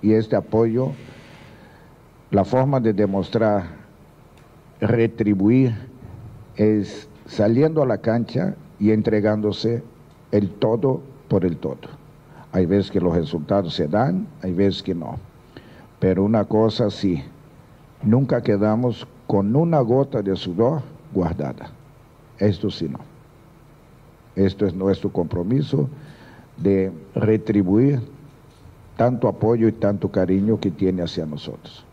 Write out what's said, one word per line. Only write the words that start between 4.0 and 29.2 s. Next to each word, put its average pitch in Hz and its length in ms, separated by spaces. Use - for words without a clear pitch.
retribuir, 113 960
es 107 520
saliendo 139 560
a 131 40
la 110 120
cancha 110 580
y 104 100
entregándose 107 920
el 101 180
todo 120 520
por 92 160
el 85 140
todo. 67 180
Hay 92 160
veces 95 240
que 95 100
los 85 140
resultados 82 600
se 82 120
dan, 139 400
hay 92 100
veces 98 300
que 95 120
no. 85 240
Pero 92 260
una 107 200
cosa 110 460
sí, 90 320
nunca 123 400
quedamos 110 640
con 101 280
una 165 260
gota 127 400
de 98 140
sudor 117 480
guardada. 82 580
Esto 101 320
sí 82 180
no. 69 100
Esto 98 320
es 87 80
nuestro 95 380
compromiso 117 760
de 95 360
retribuir 110 840
tanto 120 320